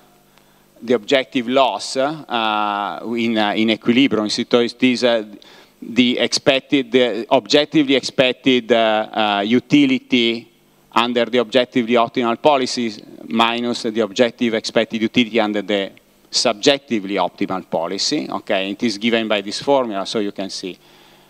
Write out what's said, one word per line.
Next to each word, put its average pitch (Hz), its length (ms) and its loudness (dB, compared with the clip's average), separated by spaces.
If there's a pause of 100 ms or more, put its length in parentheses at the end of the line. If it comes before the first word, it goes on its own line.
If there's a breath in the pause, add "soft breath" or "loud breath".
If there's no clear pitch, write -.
(840 soft breath)
the 117 100 -2
objective 123 560 0
loss, 123 480 0
uh, 107 1040 -2 (160)
in, 113 220 0
uh, 104 160 0
in 110 160 0
equilibrium. 113 580 2
So 120 320 0
it 120 220 -2
is, 123 200 2
uh, 117 220 2 (560 loud breath)
the 120 380 0
expected, 131 760 0
the 117 380 2
objectively 143 640 2
expected, 127 760 0
uh, 110 420 2
uh, 104 340 0
utility 123 1040 2 (400)
under 117 340 2
the 113 120 0
objectively 120 560 0
optimal 117 460 0
policies 123 640 0 (260)
minus 117 540 0
the 113 180 -4
objective 113 540 0
expected 113 480 -2
utility 113 360 0
under 107 220 0
the 98 320 -4 (380)
subjectively 107 840 0
optimal 90 520 -4
policy. 92 640 -4
Okay, 98 400 -4
it 101 120 -8
is 113 140 -2
given 113 320 0
by 104 140 0
this 101 180 -8
formula, 117 460 0
so 113 140 -4
you 101 120 -4
can 98 160 -8
see 92 300 -10 (520 soft breath)